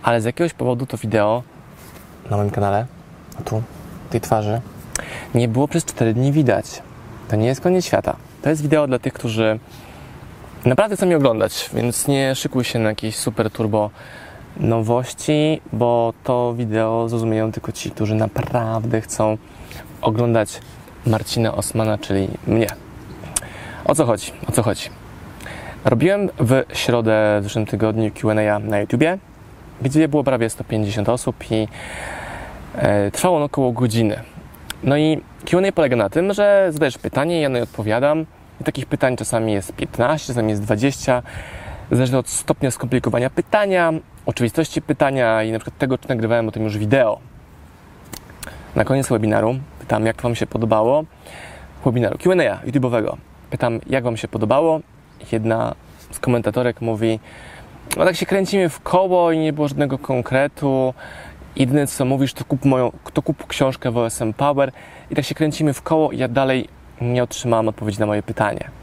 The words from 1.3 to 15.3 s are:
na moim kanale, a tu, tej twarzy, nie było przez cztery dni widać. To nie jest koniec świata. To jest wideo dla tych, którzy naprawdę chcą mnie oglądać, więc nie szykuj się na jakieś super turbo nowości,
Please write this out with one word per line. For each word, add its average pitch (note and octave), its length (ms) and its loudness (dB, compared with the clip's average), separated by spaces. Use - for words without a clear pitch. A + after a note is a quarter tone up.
na G#2 80 0
moim G#2 120 2
kanale, G2+ 360 0
a - 20 -10
tu, A2+ 220 -4
tej A#2 120 -2
twarzy, G#2+ 400 0
nie A#2+ 120 4
było B2 200 2
przez E3 180 -2
cztery A2+ 280 0
dni C3 180 2
widać. B2+ 340 2
To - 80 0
nie A2 120 4
jest C3 140 0
koniec F3+ 240 2
świata. - 300 0
To C#3+ 80 0
jest D#3 120 0
wideo D3 260 4
dla B2+ 120 0
tych, C3+ 140 -4
którzy A2 460 0
naprawdę G3 300 4
chcą F#3+ 100 0
mnie F3 120 4
oglądać, A2+ 560 2
więc A#2+ 340 0
nie C3+ 280 2
szykuj C3 280 -2
się - 160 -2
na A2 100 2
jakieś G#2+ 260 -4
super A2 360 -2
turbo G#2+ 380 0
nowości, B2+ 1040 0